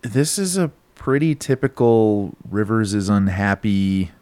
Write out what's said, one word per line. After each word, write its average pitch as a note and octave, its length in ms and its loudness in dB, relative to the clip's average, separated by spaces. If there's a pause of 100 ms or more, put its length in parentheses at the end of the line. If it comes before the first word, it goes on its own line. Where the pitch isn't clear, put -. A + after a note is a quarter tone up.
this B2+ 360 -2
is F#3+ 200 -4
a E3+ 140 -2 (240)
pretty C#3+ 380 0
typical A2+ 1000 2 (140)
Rivers G#2 440 -2
is G2+ 160 -2
unhappy G2 1000 0 (100)